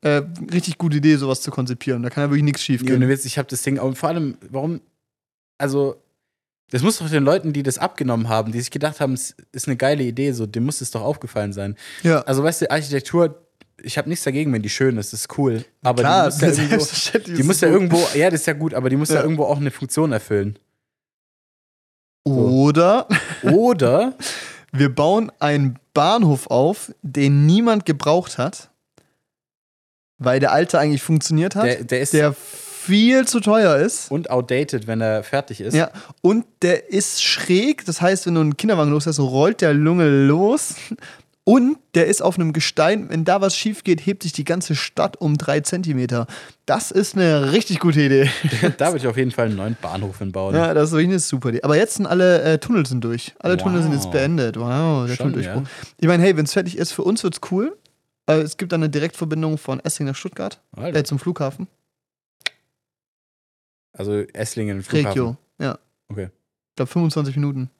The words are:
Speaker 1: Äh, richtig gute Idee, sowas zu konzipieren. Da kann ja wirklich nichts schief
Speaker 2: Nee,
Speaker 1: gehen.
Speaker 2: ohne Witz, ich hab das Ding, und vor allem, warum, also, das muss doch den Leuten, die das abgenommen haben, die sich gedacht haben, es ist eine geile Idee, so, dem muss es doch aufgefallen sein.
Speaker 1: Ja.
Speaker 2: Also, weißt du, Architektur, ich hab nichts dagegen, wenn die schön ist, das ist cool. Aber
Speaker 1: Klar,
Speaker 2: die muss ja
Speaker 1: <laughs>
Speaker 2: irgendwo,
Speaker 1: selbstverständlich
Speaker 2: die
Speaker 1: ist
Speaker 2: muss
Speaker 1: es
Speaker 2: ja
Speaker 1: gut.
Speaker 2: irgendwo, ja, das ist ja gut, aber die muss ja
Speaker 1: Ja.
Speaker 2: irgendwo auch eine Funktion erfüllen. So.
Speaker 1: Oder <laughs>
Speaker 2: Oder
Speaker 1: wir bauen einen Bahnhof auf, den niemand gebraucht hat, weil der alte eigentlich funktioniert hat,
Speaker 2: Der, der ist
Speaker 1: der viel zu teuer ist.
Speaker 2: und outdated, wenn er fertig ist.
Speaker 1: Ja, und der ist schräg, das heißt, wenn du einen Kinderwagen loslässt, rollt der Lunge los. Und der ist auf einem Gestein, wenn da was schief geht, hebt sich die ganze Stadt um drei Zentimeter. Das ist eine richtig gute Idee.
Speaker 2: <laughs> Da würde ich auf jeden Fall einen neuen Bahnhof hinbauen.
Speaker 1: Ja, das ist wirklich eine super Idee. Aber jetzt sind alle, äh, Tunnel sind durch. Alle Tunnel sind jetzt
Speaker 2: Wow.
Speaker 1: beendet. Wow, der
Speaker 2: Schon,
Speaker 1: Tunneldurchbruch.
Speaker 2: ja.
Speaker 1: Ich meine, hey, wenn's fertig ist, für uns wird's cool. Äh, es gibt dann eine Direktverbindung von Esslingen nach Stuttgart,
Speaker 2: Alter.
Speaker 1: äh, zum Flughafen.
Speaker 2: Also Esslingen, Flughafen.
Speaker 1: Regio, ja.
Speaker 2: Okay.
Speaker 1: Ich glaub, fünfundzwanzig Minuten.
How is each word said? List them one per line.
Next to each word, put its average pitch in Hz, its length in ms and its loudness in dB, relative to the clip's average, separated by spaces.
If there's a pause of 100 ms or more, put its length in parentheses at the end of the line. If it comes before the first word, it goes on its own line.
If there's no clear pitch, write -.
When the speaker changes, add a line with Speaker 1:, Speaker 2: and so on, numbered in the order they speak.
Speaker 1:
Äh, 147 220 0 (300)
richtig 175 260 -2
gute 160 200 0
Idee, 151 180 4
sowas 135 240 -2
zu - 100 -8
konzipieren. 123 520 -4
Da 123 80 -4
kann 143 140 -2
ja 143 60 -2
wirklich 147 140 2
nichts 143 180 -2
schief 123 200 -2
Speaker 2:
Nee, 127 60 -4
Speaker 1:
gehen. 131 80 2
Speaker 2:
ohne 127 120 4
Witz, 135 160 0
ich 131 140 -6
hab 131 100 -4
das 127 140 -6
Ding, 139 160 -2
und 127 180 -4
vor 165 140 -4
allem, 160 260 -4 (140)
warum, 143 300 -6 (800)
also, 139 380 -2 (760)
das 127 120 -2
muss 220 160 2
doch 160 100 -6
den 147 160 0
Leuten, 156 280 2
die 143 100 -4
das 135 160 -4
abgenommen 117 500 -2
haben, 110 240 -2
die 120 80 -4
sich 123 100 -8
gedacht 147 300 -6
haben, 131 140 0
es - 200 -10 (180)
ist - 140 -10
eine 131 100 -2
geile 139 280 0
Idee, 131 280 -2
so, 117 140 -4
dem 113 180 -4
muss 147 160 -4
es 127 100 -10
doch 110 120 -6
aufgefallen 110 500 -4
sein. 98 240 -8 (260)
Speaker 1:
Ja. 165 200 4
Speaker 2:
Also, 135 220 0
weißt 165 180 0
du, - 80 -2
Architektur, 156 680 0 (420)
ich - 160 -8
hab 143 80 -4
nichts 170 180 -6
dagegen, 143 280 -2
wenn 110 100 0
die 104 60 -6
schön 127 300 0
ist, 101 160 -8
das 107 80 -8
ist - 160 -10
cool. 120 260 0 (180)
Aber 123 200 0
Speaker 1:
Klar, 165 280 4
Speaker 2:
die - 40 -6
muss 147 80 -2
ja 165 60 6
Speaker 1:
<laughs> 147 140 4
Speaker 2:
irgendwo, 147 140 0
Speaker 1:
selbstverständlich 180 600 -2
Speaker 2:
die 143 40 0
Speaker 1:
ist 131 60 4
Speaker 2:
muss 185 100 2
Speaker 1:
es 151 60 -2
Speaker 2:
ja 170 60 4
Speaker 1:
gut. 160 120 6
Speaker 2:
irgendwo, 170 340 2
ja, 160 160 4
das 165 100 0
ist - 60 -4
ja 165 60 0
gut, 147 220 -4
aber 127 160 0
die 131 60 2
muss 151 120 0
ja 156 80 2
Speaker 1:
Ja. 147 60 2
Speaker 2:
irgendwo 156 220 0
auch 143 120 0
eine 139 140 -2
Funktion 147 420 -2
erfüllen. 104 460 -2 (1700)
So. 143 80 2
Speaker 1:
Oder 147 760 4 (180)
<laughs> - 160 -12
Speaker 2:
Oder 196 720 4 (560)
Speaker 1:
wir 135 240 2
bauen 190 440 2
einen 143 400 0 (160)
Bahnhof 160 540 2
auf, 139 440 0 (100)
den 143 440 4
niemand 208 400 4
gebraucht 156 520 -2
hat, - 320 -6 (1500)
weil 127 220 2
der 139 120 2
alte 165 260 2
eigentlich 147 240 2
funktioniert 160 540 0
hat, 214 100 0
Speaker 2:
Der, 120 180 -2
der 123 160 -2
ist 143 120 -2
Speaker 1:
der 151 200 4
viel 233 920 2
zu 240 140 -2
teuer 208 360 4
ist. 180 340 -2
Speaker 2:
und 165 200 -4
outdated, 127 560 -2
wenn 113 140 -4
er 110 240 0
fertig 135 360 -6
ist. 110 140 -4
Speaker 1:
Ja, 160 160 2 (320)
und 214 220 4 (180)
der 175 280 0
ist - 320 -2
schräg, 226 600 0
das 170 160 -6
heißt, 185 260 2
wenn 170 80 0
du 160 60 4
einen 151 160 2
Kinderwagen 170 340 2
loslässt, 147 300 0
rollt 139 400 2
der 156 140 4
Lunge 160 340 4 (180)
los. 196 500 2 (720)
Und 254 300 6 (180)
der 170 120 6
ist - 160 0
auf 175 160 0
einem 160 160 0
Gestein, 165 560 0
wenn 160 160 -2
da 190 160 2
was 190 120 0
schief - 300 -4
geht, 175 220 0
hebt 196 160 -4
sich 165 100 -6
die 147 120 -6
ganze 170 300 -2
Stadt - 460 -4
um 151 160 0
drei 147 240 0
Zentimeter. 127 680 -4 (380)
Das 185 260 -2
ist 196 260 0
eine 151 360 2
richtig 202 280 0
gute 156 200 4
Idee. 139 300 4 (220)
Speaker 2:
<laughs> 131 260 0
Da 143 140 2
würde 156 60 -2
ich 127 100 -4
auf 117 100 -2
jeden 127 120 0
Fall 117 180 -2
einen 107 80 -2
neuen 107 260 -4
Bahnhof 95 380 -8
hinbauen. 95 340 -4
Speaker 1:
Ja, 165 180 2
das 151 160 2
ist 165 40 -4
wirklich 165 180 2
eine 190 80 0
super 131 320 -4
Idee. 120 120 -2
Aber 151 140 2
jetzt 220 200 0
sind 202 100 -2
alle, 180 360 4
äh, 156 160 2
Tunnel 185 280 0
sind 123 180 -4
durch. 117 360 -6
Alle 180 180 0
Tunnel 180 240 0
sind 156 100 0
jetzt 135 140 -2
Speaker 2:
Wow. 90 60 -8
Speaker 1:
beendet. 135 460 0
Wow, 131 480 0
der 123 100 -4
Speaker 2:
Schon, 131 160 -2
Speaker 1:
Tunneldurchbruch. 104 360 -4
Speaker 2:
ja. - 180 -18 (120)
Speaker 1:
Ich 165 100 0
meine, 170 140 4
hey, 190 120 6
wenn's 151 200 -2
fertig 180 240 -4
ist, 170 140 -4
für - 100 2
uns 202 220 2
wird's 175 160 -4 (100)
cool. 240 260 -2 (500)
Äh, 156 120 4
es 151 180 -4
gibt 175 160 -6
dann 165 100 0
eine 156 60 0
Direktverbindung 156 720 -4
von 131 220 -6
Esslingen 147 320 -6
nach 135 60 -8
Stuttgart, - 440 -12 (120)
Speaker 2:
Alter. 160 240 -4
Speaker 1:
äh, 143 60 0
zum 143 140 -4
Flughafen. 165 480 -6 (2250)
Speaker 2:
Also 104 220 -6 (180)
Esslingen, 104 500 -6
Flughafen. 147 280 -2
Speaker 1:
Regio, 120 260 -2 (240)
ja. 139 180 -6 (300)
Speaker 2:
Okay. 98 220 -10 (400)
Speaker 1:
Ich - 60 -20
glaub, 127 120 -4
fünfundzwanzig 151 480 -2
Minuten. 139 320 -4 (100)